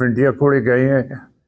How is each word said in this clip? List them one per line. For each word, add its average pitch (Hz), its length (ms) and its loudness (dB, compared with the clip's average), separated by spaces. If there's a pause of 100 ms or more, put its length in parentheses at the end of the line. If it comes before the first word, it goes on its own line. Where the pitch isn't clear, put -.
India 123 300 0
ਕੋਲੇ 139 240 2
ਗਏ 123 280 0
ਹਾਂ, 135 120 0 (460)